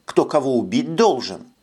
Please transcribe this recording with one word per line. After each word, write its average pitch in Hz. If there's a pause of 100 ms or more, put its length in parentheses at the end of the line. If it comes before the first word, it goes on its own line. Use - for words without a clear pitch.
Кто -
кого 131
убить 131
должен?" 127 (160)